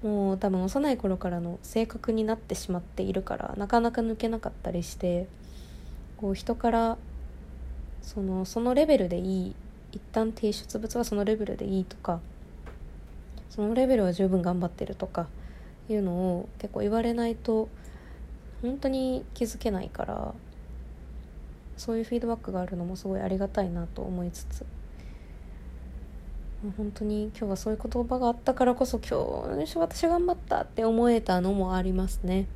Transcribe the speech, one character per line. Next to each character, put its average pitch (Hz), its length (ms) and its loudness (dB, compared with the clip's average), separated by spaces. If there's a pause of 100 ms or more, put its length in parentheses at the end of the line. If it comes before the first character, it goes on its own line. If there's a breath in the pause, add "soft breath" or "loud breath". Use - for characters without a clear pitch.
も 202 300 4
う 190 60 0
多 196 120 4
分 185 120 4
幼 277 280 2
い 247 60 4
頃 190 200 2
か 180 140 -2
ら 175 100 0
の 170 220 -4
性 226 240 0
格 226 260 -2
に 220 120 4
な 220 100 2
っ 220 40 -4
て - 160 -6
し - 180 -6
ま 180 60 2
っ 175 40 -4
て - 200 -6
い 190 100 0
る 190 100 0
か - 140 -2
ら、 - 200 -4
な 202 120 -2
か 233 120 6
な 233 120 2
か 240 80 0
抜 226 160 0
け 226 120 0
な 226 120 -2
か - 100 -4
っ - 20 -12 (100)
た 180 80 -2
り 175 120 -2
し - 120 -8
て、 175 320 0 (920 loud breath)
こ 196 160 -2
う、 - 20 2
人 233 200 0
か 240 160 4
ら、 226 280 4 (1040)
そ - 200 -4
の、 190 220 0
そ 226 160 -2
の 247 140 4
レ 302 120 8
ベ 294 120 8
ル 185 100 4
で 175 100 0
い 185 300 0
い、 - 80 -8 (360)
一 190 80 -10 (120)
旦 220 200 2
提 214 200 2
出 - 260 -6
物 226 200 -4
は 240 60 2
そ 214 100 -2
の 202 100 2
レ 214 120 4
ベ 214 80 -2
ル 196 120 -4
で - 100 -4
い 190 140 2
い 185 40 0
と - 140 -10
か、 170 220 -2 (1300)
そ - 120 -6
の 214 120 2
レ 254 120 6
ベ 254 120 8
ル 202 60 6
は 180 80 4
十 190 160 4
分 185 120 6
頑 175 200 2
張 175 80 2
っ - 20 0
て - 160 -6
る 196 80 -6
と 185 120 -4
か 175 200 -2 (600 loud breath)
い 220 60 0
う 208 80 4
の 180 100 2
を 180 360 0 (100)
結 - 140 -8
構 - 80 -2
言 208 100 2
わ 226 120 4
れ 233 100 2
な 233 160 2
い 226 60 0
と 220 340 2 (960 loud breath)
本 254 160 -2
当 277 100 0
に 262 360 2 (100)
気 240 100 2
づ 226 140 -4
け 226 120 0
な 190 120 0
い - 60 -6
か - 160 -2
ら、 - 300 -4 (1400)
そ - 180 -2
う 226 40 2
い 226 40 0
う - 20 0
フ 240 120 0
ィ - 20 4
ー - 20 2
ド 233 80 0
バ 233 60 2
ッ - 40 -2
ク 190 140 -6
が 185 80 0
あ 180 60 0
る 180 100 -4
の 175 80 -2
も 185 120 -4
す - 100 -8
ご 190 100 0
い 190 40 0
あ 190 80 0
り 190 100 2
が 196 100 2
た 202 140 2
い 185 80 2
な 170 160 -2
と - 160 -8
思 180 220 -2
い 175 60 -2
つ - 140 -10
つ、 - 220 -6 (2000 loud breath)
本 208 160 -2
当 214 120 -4
に 214 320 0
今 220 100 -2
日 202 40 0
は 190 60 0
そ 214 140 -2
う 220 40 2
い - 20 -2
う 214 40 -6
言 240 240 0
葉 254 140 0
が 254 80 4
あ 240 40 6
っ 233 60 2
た 262 160 2
か 254 120 4
ら 247 100 8
こ 254 100 4
そ、 254 220 0
「今 - 580 0
日 320 140 -4
私 330 300 2
頑 349 180 6
張 349 80 4
っ - 20 -2
た」 - 260 0
っ - 40 -2
て - 180 0
思 226 260 6
え 226 100 6
た 185 200 4
の 185 120 4
も 185 240 2
あ 185 60 4
り 185 100 2
ま 185 160 4
す - 160 -2
ね。 190 320 4